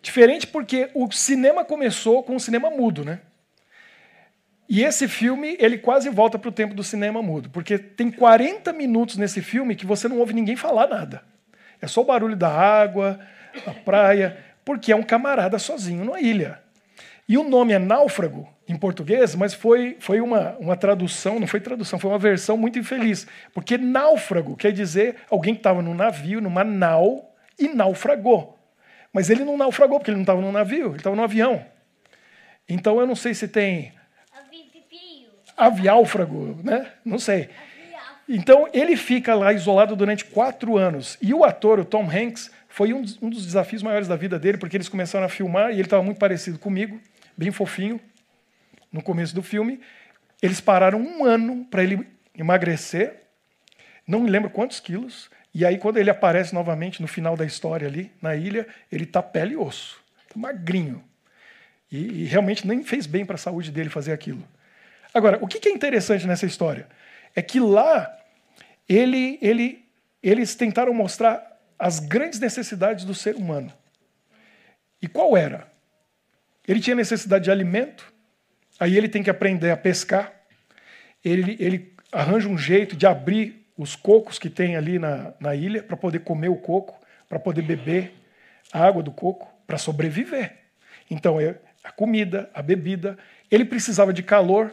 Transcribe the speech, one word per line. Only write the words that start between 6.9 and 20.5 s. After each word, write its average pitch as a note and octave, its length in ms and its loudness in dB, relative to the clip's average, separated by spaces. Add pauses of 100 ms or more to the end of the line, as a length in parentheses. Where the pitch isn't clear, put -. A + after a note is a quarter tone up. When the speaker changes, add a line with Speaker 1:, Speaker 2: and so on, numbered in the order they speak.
Speaker 1:
mudo, D#3 280 -6
porque F#3 280 -4
tem A#3+ 320 -4
quarenta B3+ 640 6
minutos A#3+ 440 0
nesse G3 240 -4
filme A#3 360 -4
que F#3 100 -12
você G#3 220 -2
não B3 100 -2
ouve A#3 140 0
ninguém A3+ 240 0
falar C#4 320 2
nada. D#3+ 340 -6 (580)
É E3 60 -10
só - 140 0
o B3+ 40 4
barulho A3+ 300 2
da F3 160 0
água, G3 680 4 (440)
da D#3 100 -12
praia, G3 680 2 (200)
porque C#4 260 -4
é G#3+ 60 6
um A3 80 0
camarada A3+ 520 0
sozinho F#3+ 480 -6
numa D#4 160 -6
ilha. A3 400 -2 (680)
E A3 100 4
o D#4 60 2
nome B3 280 4
é G3 60 4
Náufrago, F#3 680 0 (200)
em E3+ 80 -4
português, F#3 580 0
mas G3 180 0
foi, A#3+ 480 2
foi G#3 200 0
uma, A3 320 0